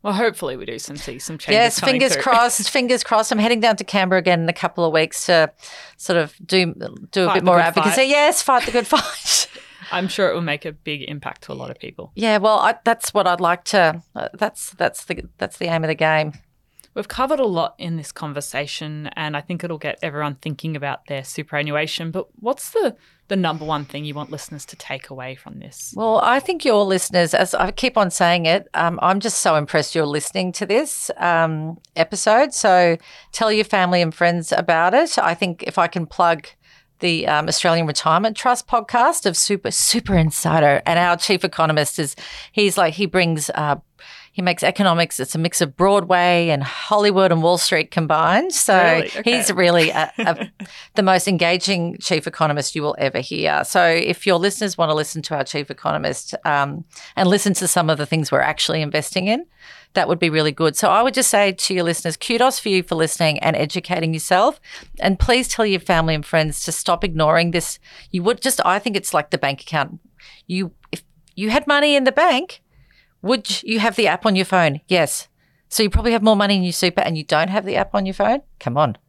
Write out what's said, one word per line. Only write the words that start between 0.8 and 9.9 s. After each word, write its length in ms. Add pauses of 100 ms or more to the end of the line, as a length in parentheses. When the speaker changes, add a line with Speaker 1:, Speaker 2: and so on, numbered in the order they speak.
Speaker 1:
see 200
some 200
changes 160
Speaker 2:
Yes, 260
Speaker 1:
coming 140
Speaker 2:
fingers 180
Speaker 1:
through. 120
Speaker 2:
crossed, 460
Speaker 1:
<laughs> 80
Speaker 2:
fingers 240
crossed. 300
I'm 60
heading 220
down 160
to 80
Canberra 360
again 220
in 80
a 20
couple 320
of 80
weeks 340
to 240 (460)
sort 220
of 160 (100)
do, 300 (360)
do 120
a 40
Speaker 1:
Fight 80
Speaker 2:
bit 60
Speaker 1:
the 60
Speaker 2:
more 100
Speaker 1:
good 80
Speaker 2:
advocacy. 320
Speaker 1:
fight. 120
Speaker 2:
Yes, 340
fight 240
the 60
good 140
<laughs> 0
fight. 600 (420)